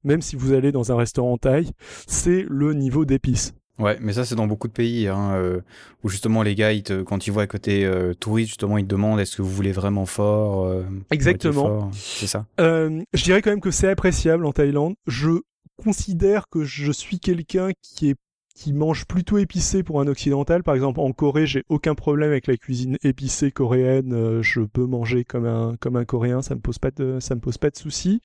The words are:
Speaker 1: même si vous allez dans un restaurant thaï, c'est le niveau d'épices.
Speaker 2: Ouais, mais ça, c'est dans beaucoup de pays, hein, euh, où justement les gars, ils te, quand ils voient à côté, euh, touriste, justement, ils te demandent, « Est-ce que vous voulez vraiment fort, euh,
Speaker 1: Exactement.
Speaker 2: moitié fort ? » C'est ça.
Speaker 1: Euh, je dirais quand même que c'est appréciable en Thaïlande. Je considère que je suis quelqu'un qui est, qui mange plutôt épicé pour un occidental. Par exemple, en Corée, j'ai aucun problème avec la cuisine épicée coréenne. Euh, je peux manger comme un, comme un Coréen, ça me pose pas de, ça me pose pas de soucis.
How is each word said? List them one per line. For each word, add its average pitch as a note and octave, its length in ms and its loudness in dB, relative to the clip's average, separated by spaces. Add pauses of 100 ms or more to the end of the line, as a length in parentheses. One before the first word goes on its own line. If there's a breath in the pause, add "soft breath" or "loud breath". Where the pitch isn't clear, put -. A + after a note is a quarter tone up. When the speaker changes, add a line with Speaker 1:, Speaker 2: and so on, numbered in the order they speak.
Speaker 1:
même D3+ 180 2
si - 140 -10
vous C3 180 0
allez C3+ 180 4
dans B2+ 200 0
un A#2+ 40 2
restaurant A#2+ 420 0
thaï, C#3 320 2 (380 loud breath)
c'est F3+ 420 2
le C#3+ 240 0
niveau C#3+ 320 2
d'épices. C3 480 0 (240)
Speaker 2:
Ouais, G#2+ 240 0
mais G#2+ 120 -2
ça, B2 120 -2
c'est A#2 80 -6
dans A2 140 0
beaucoup G#2+ 200 -2
de A2 60 -10
pays, A#2 340 0
hein, G2 280 0
euh, F2+ 260 0 (420 loud breath)
où G#2+ 60 -2
justement A2 320 0
les G#2 140 0
gars, G#2+ 180 2
ils G#2 80 -2
te, F#2+ 220 -2
quand G2 240 -4
ils G#2 40 -2
voient G#2 120 0
à G2+ 40 -2
côté, G2+ 380 0
euh, F#2 300 0
touriste, A2 340 -2
justement, G#2 300 -2
ils G2 60 0
te G2 40 -4
demandent, « G#2 320 2
Est-ce - 160 -4
que G2 60 -2
vous F#2+ 80 -2
voulez G2 200 0
vraiment G2 360 0
fort, G#2 580 0
euh, F#2 180 -2 (280)
Speaker 1:
Exactement. D3 580 2
Speaker 2:
moitié G#2 120 0
fort ? » G2 120 -4
C'est G2+ 340 -8
ça. G#2+ 200 -4 (120)
Speaker 1:
Euh, D#3+ 440 2 (100)
je D3 100 0
dirais F#3 200 4
quand G#3 80 2
même G#3 100 0
que F#3+ 80 -2
c'est F#3+ 200 2
appréciable E3+ 580 2
en C#3 60 0
Thaïlande. D3 420 2 (100)
Je D3+ 360 2 (420)
considère G3 680 0
que D#3+ 140 -2
je C#3+ 280 -2
suis - 280 -6
quelqu'un F#3 500 -2 (140)
qui - 260 -2
est, C3+ 60 2 (400)
qui C#3+ 180 -4
mange D3+ 320 0
plutôt F#3 320 0
épicé F#3+ 460 0
pour D3 180 -2
un C#3+ 60 0
occidental. C#3+ 560 0
Par D3+ 100 2
exemple, C3 260 0
en C3+ 120 0
Corée, D3+ 340 2
j'ai C#3 240 -2
aucun D3+ 240 0
problème D3+ 380 0
avec C3 160 -2
la B2 100 2
cuisine B2+ 460 -4
épicée C3+ 480 0
coréenne. B2+ 640 2
Euh, A2+ 280 0
je A2+ 200 0
peux B2 260 0
manger B2 380 0
comme A#2+ 200 -4
un, A2+ 340 -2
comme B2 160 -4
un A#2+ 100 0
Coréen, B2 360 0
ça C3 140 -6
me A#2+ 40 -6
pose - 200 -6
pas C3+ 100 0
de, C3 300 -4
ça B2+ 160 -4
me A#2 40 -4
pose A#2 200 -6
pas D3 100 2
de - 80 -10
soucis. F#3 480 -2